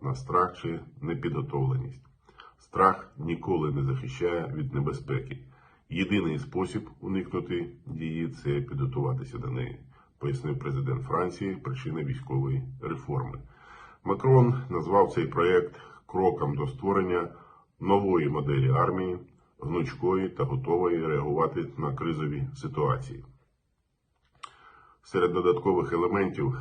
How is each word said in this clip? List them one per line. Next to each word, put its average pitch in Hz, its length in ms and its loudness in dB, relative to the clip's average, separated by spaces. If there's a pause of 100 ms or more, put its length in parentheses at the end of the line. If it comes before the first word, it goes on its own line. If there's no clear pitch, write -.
на - 140 -4
страх 90 420 0
чи 82 220 -6 (220)
непідготовленість. 69 1000 -2 (720)
Страх 95 460 4
ніколи 80 540 0
не 69 120 0
захищає 67 720 -2
від 71 180 -4
небезпеки. - 640 -4 (520)
Єдиний 87 500 0
спосіб - 500 -4 (100)
уникнути 87 680 -4 (260)
її — 80 340 -4 (140)
це 71 180 0
підготуватися 65 760 -2
до 64 100 -8
неї, 64 320 -6 (400)
пояснив 69 400 -4
президент 67 440 -2
Франції 90 520 -2
причини 76 480 -6
військової 67 600 -2 (180)
реформи. - 580 -6 (640)
Макрон 120 640 6
назвав 90 420 6
цей 82 160 0
проєкт 82 480 4 (300)
кроком 82 500 2
до 73 120 -2
створення 90 640 0 (500)
нової 92 500 4
моделі 69 400 2
армії, 90 480 2 (420)
гнучкої 87 720 0
та - 140 -4
готової 80 640 0
реагувати 76 580 0 (120)
на 73 160 -2
кризові 73 600 -2
ситуації. - 720 -4 (1800)
Серед 87 300 2
додаткових 87 600 2
елементів 85 680 0